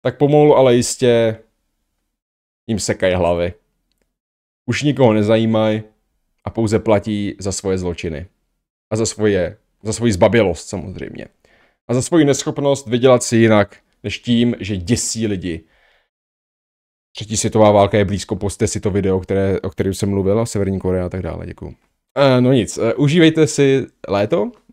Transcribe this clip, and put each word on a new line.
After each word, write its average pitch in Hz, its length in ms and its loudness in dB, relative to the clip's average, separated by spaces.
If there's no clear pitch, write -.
tak 123 140 -4
pomalu, 147 380 6
ale 127 180 6
jistě 117 640 0
jim 113 120 -2
sekají 95 360 0
hlavy. 87 400 0
Už 123 160 -6
nikoho 131 300 4
nezajímají 110 680 2
a 101 60 -10
pouze 110 280 0
platí 104 600 -2
za 95 140 -6
svoje 95 260 -4
zločiny. 87 480 -8
A 110 40 -4
za 110 100 -2
svoje, 95 500 -2
za 110 100 -6
svoji 113 200 0
zbabělost 95 560 2
samozřejmě. - 580 -12
A 120 60 -4
za 127 80 0
svoji 160 220 2
neschopnost 143 600 -2
vydělat 123 360 4
si - 140 -2
jinak, 110 400 4
než - 160 -8
tím, 120 420 0
že 98 160 -6
děsí 110 500 -4
lidi. 90 380 -6
Třetí 107 200 -10
světová 107 340 4
válka 101 280 4
je 104 60 4
blízko, 95 320 -6
poste 101 300 -4
si - 140 -4
to 101 100 -2
video, 95 300 0
které, 98 400 -2
o 92 100 -6
kterém 95 240 -4
jsem 101 160 -4
mluvil, 98 360 0
Severní 98 320 -4
Korea 92 280 -4
a - 20 -6
tak 92 140 -8
dále, 82 240 -10
děkuju. 85 280 -16
Eh, 135 240 4
no 123 120 4
nic, 107 260 0
eh, 190 160 -2
užívejte 156 520 2
si 135 400 0
léto, 165 420 -2